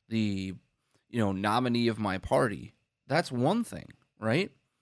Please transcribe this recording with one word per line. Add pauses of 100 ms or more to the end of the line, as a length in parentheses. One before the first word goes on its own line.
the, (560)
you
know,
nominee
of
my
party," (320)
that's
one
thing, (320)
right? (300)